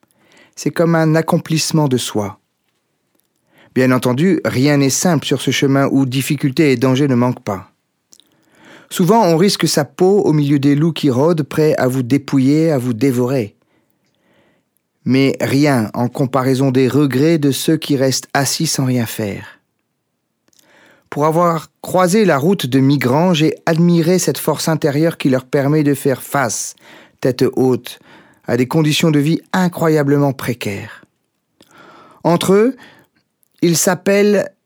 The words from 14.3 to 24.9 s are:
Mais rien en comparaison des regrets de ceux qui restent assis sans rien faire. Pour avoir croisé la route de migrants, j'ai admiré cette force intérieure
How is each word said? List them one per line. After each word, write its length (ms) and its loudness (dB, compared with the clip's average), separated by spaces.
Mais 340 2
rien 540 0
en 140 -2
comparaison 640 0
des 160 2
regrets 500 2
de 140 0
ceux 260 0
qui 180 -2
restent 380 -2
assis 320 -2
sans 180 -2
rien 220 0
faire. 480 -8
Pour 140 -2
avoir 440 0
croisé 460 2
la 100 2
route 300 0
de 140 2
migrants, 520 2
j'ai 220 0
admiré 540 2
cette 180 -2
force 320 -4
intérieure 480 0